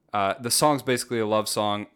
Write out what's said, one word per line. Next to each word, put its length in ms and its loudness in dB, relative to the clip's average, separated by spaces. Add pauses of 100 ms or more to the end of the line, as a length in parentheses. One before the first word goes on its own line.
(140)
Uh, 260 0
the 120 -6
song's 320 2
basically 360 -2
a 80 0
love 200 2
song 480 -2